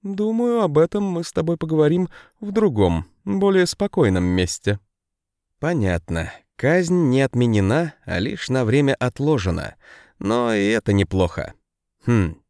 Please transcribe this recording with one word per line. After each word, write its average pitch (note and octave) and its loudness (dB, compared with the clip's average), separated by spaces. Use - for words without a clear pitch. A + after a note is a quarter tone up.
«Думаю, A3+ 0
об E3 2
этом F3 2
мы F3 -4
с - -14
тобой E3 -2
поговорим D#3+ 0
в G3+ -10
другом, G#2+ 2
более G3 2
спокойном A#2 0
месте». F2+ -2
«Понятно. F#2 -2
Казнь E3+ 0
не C3 2
отменена, A#2+ 0
а - -6
лишь B2+ -6
на B2+ 0
время C#3 2
отложена. A#2+ -2
Но A#2 -2
и G2+ 0
это G#2+ 0
неплохо. F#2+ 0
Хм. G2 0